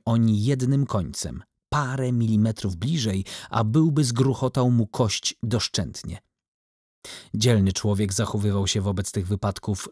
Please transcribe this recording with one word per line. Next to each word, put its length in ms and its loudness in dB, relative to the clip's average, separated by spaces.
o 120 2
nie 240 4
jednym 460 0
końcem. 560 -6
Parę 440 -2
milimetrów 640 2
bliżej, 480 -2
a 140 0
byłby 400 4
zgruchotał 640 2
mu 160 4
kość 560 -2
doszczętnie. 760 -4
Dzielny 380 4
człowiek 400 -2
zachowywał 540 0
się 140 -2
wobec 320 -2
tych 140 -2
wypadków 640 -4